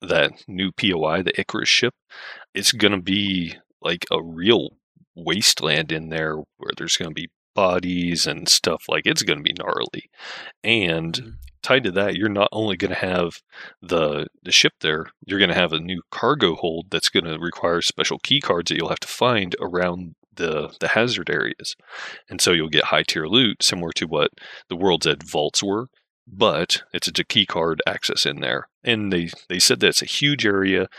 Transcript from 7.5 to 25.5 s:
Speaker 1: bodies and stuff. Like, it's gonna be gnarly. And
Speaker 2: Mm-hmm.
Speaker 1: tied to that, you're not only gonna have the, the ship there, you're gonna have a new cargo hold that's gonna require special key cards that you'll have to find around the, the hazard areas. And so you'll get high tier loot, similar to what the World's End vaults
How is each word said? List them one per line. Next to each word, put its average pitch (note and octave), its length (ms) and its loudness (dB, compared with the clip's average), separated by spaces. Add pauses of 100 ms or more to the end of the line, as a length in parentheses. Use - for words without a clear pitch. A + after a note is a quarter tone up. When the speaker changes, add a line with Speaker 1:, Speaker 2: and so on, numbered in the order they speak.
Speaker 1:
bodies F2+ 720 0
and - 220 -2
stuff. - 400 2
Like, D#2 160 0
it's D3+ 180 2
gonna D#2 180 0
be - 160 -2
gnarly. - 520 -4 (540)
And E2+ 500 0
Speaker 2:
Mm-hmm. A2+ 160 -8 (320)
Speaker 1:
tied C3 240 2
to F#2+ 60 -2
that, G2 240 0
you're G2 140 0
not G2+ 220 2
only G#2+ 240 -2
gonna F2+ 200 -2
have F2+ 420 -2 (440)
the, D2+ 460 0 (140)
the F2+ 100 -12
ship - 300 6
there, D#2+ 300 -2 (140)
you're G2 140 -2
gonna F2+ 140 4
have E2+ 180 2
a E2 80 0
new F2 220 -6 (100)
cargo A2+ 440 2
hold E2+ 360 -4
that's - 180 0
gonna E2+ 300 0
require E2+ 420 0
special - 380 -2
key C#3 220 0
cards F2 280 0
that D#2+ 80 -2
you'll E2 120 -2
have - 120 -4
to - 60 -10
find G#2+ 540 0
around F2+ 540 -2 (200)
the, D#2 460 -4
the E2 80 0
hazard A2 400 0
areas. - 460 -4 (520)
And - 140 -6
so F#2 100 4
you'll D#2+ 180 4
get D2+ 160 2
high D#2 180 2
tier D#2 240 -4
loot, G#2+ 360 2
similar F2 300 0
to E2+ 140 -4
what D#2 240 0 (360)
the F#2 80 -8
World's F2 320 2
End D2 160 0
vaults D2+ 400 -2